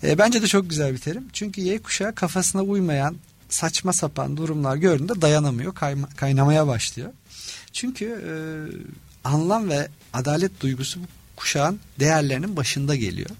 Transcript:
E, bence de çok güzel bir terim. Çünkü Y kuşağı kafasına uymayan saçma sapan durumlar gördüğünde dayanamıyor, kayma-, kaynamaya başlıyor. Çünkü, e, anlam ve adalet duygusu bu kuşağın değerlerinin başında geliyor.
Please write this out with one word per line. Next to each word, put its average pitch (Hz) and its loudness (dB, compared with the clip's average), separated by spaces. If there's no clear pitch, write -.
E, 147 4
bence 226 6
de 220 2
çok 196 2
güzel 147 0
bir 127 -6
terim. 175 -6
Çünkü 196 -6
Y 190 0
kuşağı 214 -4
kafasına 185 0
uymayan 170 0
saçma - -2
sapan 143 -2
durumlar 151 0
gördüğünde 175 2
dayanamıyor, 151 2
kayma-, 139 -4
kaynamaya 143 4
başlıyor. 120 -4
Çünkü, 247 -6
e, 220 -8
anlam 175 2
ve 143 0
adalet 151 0
duygusu 135 -4
bu 180 -10
kuşağın 165 0
değerlerinin 143 2
başında 139 0
geliyor. 95 -4